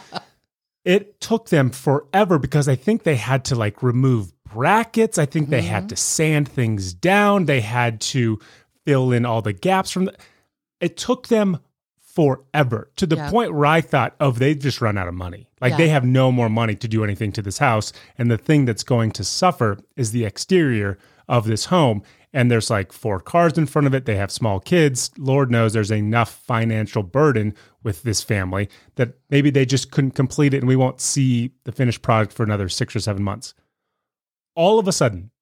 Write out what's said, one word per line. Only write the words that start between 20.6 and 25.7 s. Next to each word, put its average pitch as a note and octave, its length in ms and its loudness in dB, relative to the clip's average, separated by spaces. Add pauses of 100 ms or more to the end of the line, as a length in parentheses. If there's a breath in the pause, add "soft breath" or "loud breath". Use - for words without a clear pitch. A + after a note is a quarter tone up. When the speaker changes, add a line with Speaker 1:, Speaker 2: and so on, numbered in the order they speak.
Speaker 1:
of A#2+ 180 2
this A2 200 -2
home." B2+ 360 2 (300 soft breath)
And B2 160 2
there's, A#2 220 0
like, G2 220 -2
four G2+ 260 -6
cars E3+ 400 0
in D#3 80 2
front C#3+ 220 0
of C3+ 60 2
it. C3 120 -4
They G#2+ 80 0
have G2 160 -2
small G2+ 300 -2
kids. D3+ 580 0
Lord C3+ 320 0
knows A2+ 220 2